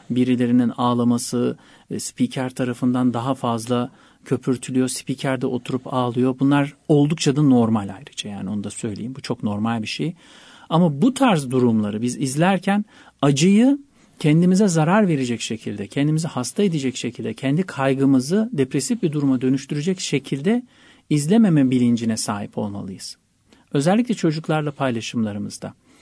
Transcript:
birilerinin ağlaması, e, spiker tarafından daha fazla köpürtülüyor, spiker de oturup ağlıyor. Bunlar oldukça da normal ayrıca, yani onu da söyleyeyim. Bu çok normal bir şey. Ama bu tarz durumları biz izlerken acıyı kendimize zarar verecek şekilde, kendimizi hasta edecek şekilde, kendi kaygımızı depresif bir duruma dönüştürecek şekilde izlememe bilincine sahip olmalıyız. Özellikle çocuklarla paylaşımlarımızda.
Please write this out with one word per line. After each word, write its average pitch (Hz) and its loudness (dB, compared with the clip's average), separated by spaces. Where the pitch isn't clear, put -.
birilerinin 123 2
ağlaması, 120 0
e, - -6
spiker - -4
tarafından 123 0
daha 127 -2
fazla 120 -2
köpürtülüyor, 127 -2
spiker 131 -4
de 135 -2
oturup 123 -6
ağlıyor. 127 0
Bunlar 143 2
oldukça 147 2
da 151 2
normal 113 4
ayrıca, - -14
yani 98 -8
onu 104 -6
da 104 -8
söyleyeyim. 113 -8
Bu 127 -16
çok - -8
normal 107 -2
bir 107 -8
şey. 156 -6
Ama 160 2
bu 254 4
tarz 170 2
durumları 110 2
biz 120 -4
izlerken 180 0
acıyı 202 4
kendimize 180 4
zarar 175 2
verecek 131 0
şekilde, 104 -8
kendimizi 156 0
hasta 127 -4
edecek 139 0
şekilde, 117 -6
kendi 143 -2
kaygımızı 139 2
depresif 143 -2
bir 160 0
duruma 139 0
dönüştürecek 147 -2
şekilde 151 -2
izlememe 151 4
bilincine 117 2
sahip 107 -6
olmalıyız. 101 -8
Özellikle 190 2
çocuklarla 156 -2
paylaşımlarımızda. 110 -6